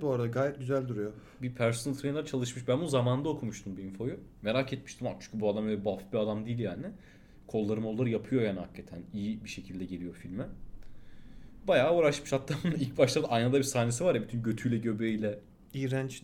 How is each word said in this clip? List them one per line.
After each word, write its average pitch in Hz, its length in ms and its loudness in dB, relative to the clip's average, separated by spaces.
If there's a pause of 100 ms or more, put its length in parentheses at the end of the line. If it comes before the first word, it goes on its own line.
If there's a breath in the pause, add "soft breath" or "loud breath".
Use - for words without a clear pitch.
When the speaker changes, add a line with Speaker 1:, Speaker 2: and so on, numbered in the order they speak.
Speaker 1:
bu 147 100 2
arada 120 140 2
gayet 135 320 0
güzel 131 300 0
duruyor. 104 240 -2 (300 loud breath)
Speaker 2:
Bir 123 120 -4
personal 117 420 0
trainer 147 300 -2
çalışmış. 123 420 -4
Ben 127 100 4
bunu 165 100 0
zamanında 131 400 4
okumuştum 104 480 -4
bu 101 40 -10
infoyu. 101 360 -6 (260)
Merak 127 300 0
etmiştim 127 340 -8
abi 98 140 -4
çünkü 113 200 -8
bu 107 100 4
adam 107 160 2
öyle 101 180 0
buff 98 280 -2
bir 117 60 2
adam 107 280 0
değil 120 120 -2
yani. 107 280 -2 (600 loud breath)
Kolları 110 340 0
molları 110 300 0
yapıyor 117 320 2
yani 98 180 0
hakikaten. 85 380 -12 (160)
İyi 107 300 -4
bir - 40 -12
şekilde 92 360 -8
geliyor 87 300 -6
filme. 95 320 -8 (1200 loud breath)
Bayağı 165 280 6
uğraşmış. 147 360 4
Hatta 135 280 0
<laughs> - 40 -6
bunun 165 100 2
ilk 135 240 -2
başta 131 240 6
da - 80 0
aynada 120 280 6
bir 131 40 6
sahnesi 120 420 2
var 170 100 6
ya, 110 80 2
bütün 117 200 -4
götüyle 113 360 2
göbeğiyle. 107 600 0 (360)
Speaker 1:
İğrenç 135 500 -2